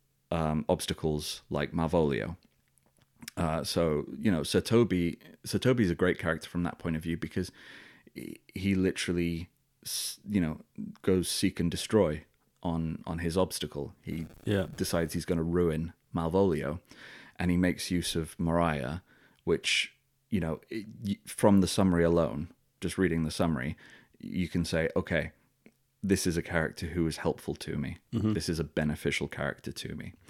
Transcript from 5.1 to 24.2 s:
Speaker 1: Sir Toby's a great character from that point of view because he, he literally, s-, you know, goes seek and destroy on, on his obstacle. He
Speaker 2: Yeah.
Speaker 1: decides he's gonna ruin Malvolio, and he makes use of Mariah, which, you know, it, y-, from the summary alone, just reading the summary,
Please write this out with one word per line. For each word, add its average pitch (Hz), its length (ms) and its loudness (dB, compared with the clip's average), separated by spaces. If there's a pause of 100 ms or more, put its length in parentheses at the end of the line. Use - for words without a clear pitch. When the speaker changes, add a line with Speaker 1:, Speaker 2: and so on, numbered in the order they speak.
Speaker 1:
Sir - 140 -2
Toby's 120 320 4
a 82 60 2
great 90 220 2
character 82 300 -4
from 87 160 -2
that - 140 -6
point 82 180 -4
of 80 60 -4
view 82 140 -2
because 90 340 -4 (640)
he, 50 260 -12 (140)
he 98 200 2
literally, 87 760 0 (360)
s-, - 340 -8 (100)
you 104 120 2
know, - 200 0 (420)
goes 92 260 2
seek - 320 0
and 85 100 2
destroy 80 540 0 (380)
on, 82 440 -2
on 85 120 -4
his 82 180 -2
obstacle. 78 640 -2
He 80 240 -6 (180)
Speaker 2:
Yeah. 101 220 0 (100)
Speaker 1:
decides 85 380 0
he's 87 100 -2
gonna 85 180 0
ruin 85 500 2 (200)
Malvolio, 82 680 2 (580)
and 87 120 2
he 87 60 4
makes 90 340 2
use 87 260 0
of 80 220 -4
Mariah, 82 600 0 (460)
which, - 480 0 (380)
you 98 100 2
know, 80 200 -2 (100)
it, - 160 -8 (180)
y-, 101 220 -2
from 101 340 6
the 90 80 4
summary 90 360 4
alone, 82 440 2 (320)
just 90 180 -6
reading 82 260 2
the 78 60 -2
summary, 78 460 -2 (440)